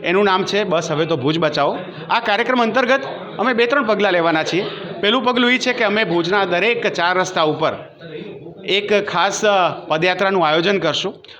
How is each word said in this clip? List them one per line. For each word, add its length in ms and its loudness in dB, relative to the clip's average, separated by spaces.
એનું 220 2
નામ 180 2
છે 200 0
બસ 280 -2
હવે 140 0
તો 120 0
ભુજ 220 0
બચાવો. 380 0
આ 100 2
કાર્યક્રમ 420 0
અંતર્ગત 400 2
અમે 160 0
બે 120 2
ત્રણ 180 0
પગલાં 280 2
લેવાના 320 2
છીએ. 220 -2
પહેલું 220 2
પગલું 280 2
એ 60 2
છે 160 -2
કે 100 0
અમે 200 2
ભુજના 420 0
દરેક 420 0
ચાર 300 0
રસ્તા 240 0
ઉપર 320 0
એક 420 0
ખાસ, 380 0
અ, 240 4
પદયાત્રાનું 600 2
આયોજન 320 2
કરશું 360 -2